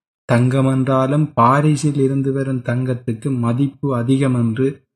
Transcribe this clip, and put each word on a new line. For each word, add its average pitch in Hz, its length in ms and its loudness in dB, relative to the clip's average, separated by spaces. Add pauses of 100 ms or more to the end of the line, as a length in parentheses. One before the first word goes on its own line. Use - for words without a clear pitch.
(320)
தங்கமென்றாலும் 131 1040 2
பாரிஸில் 143 640 2
இருந்து 135 320 0
வரும் 135 300 -4
தங்கத்துக்கு 127 760 -4
மதிப்பு 131 600 -2
அதிகம் 131 360 0
என்று 120 500 -2 (120)